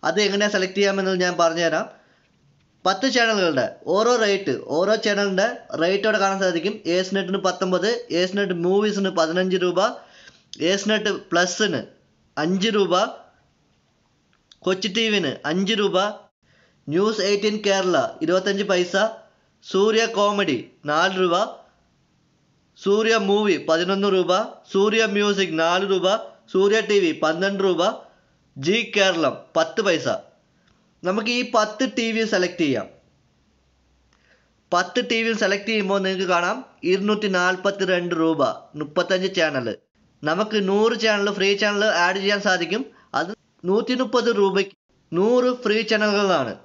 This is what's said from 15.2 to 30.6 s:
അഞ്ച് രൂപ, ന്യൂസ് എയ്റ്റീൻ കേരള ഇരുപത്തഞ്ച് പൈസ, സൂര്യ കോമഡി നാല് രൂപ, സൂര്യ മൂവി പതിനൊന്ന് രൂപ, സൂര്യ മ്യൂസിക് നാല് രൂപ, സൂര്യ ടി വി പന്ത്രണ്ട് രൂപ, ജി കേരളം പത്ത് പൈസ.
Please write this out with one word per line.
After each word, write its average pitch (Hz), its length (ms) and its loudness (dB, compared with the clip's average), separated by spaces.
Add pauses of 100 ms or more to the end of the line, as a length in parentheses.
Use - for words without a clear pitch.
അഞ്ച് 196 300 -2
രൂപ, 180 140 0 (1000)
ന്യൂസ് 202 340 0
എയ്റ്റീൻ 208 280 0 (120)
കേരള 185 280 2 (300)
ഇരുപത്തഞ്ച് 190 460 0
പൈസ, 180 220 0 (680)
സൂര്യ 220 380 2 (120)
കോമഡി 202 420 0 (280)
നാല് 165 340 0
രൂപ, 175 160 2 (1400)
സൂര്യ 220 360 2 (140)
മൂവി 202 260 2 (100)
പതിനൊന്ന് 185 480 0
രൂപ, 185 200 2 (380)
സൂര്യ 214 300 2 (140)
മ്യൂസിക് 196 480 0
നാല് 180 280 0
രൂപ, 185 160 0 (440)
സൂര്യ 202 260 2 (120)
ടി 208 100 4
വി 170 120 2 (120)
പന്ത്രണ്ട് 190 400 0
രൂപ, 175 180 2 (760)
ജി 165 200 0 (160)
കേരളം 170 420 2 (200)
പത്ത് 165 320 0
പൈസ. 151 200 0 (960)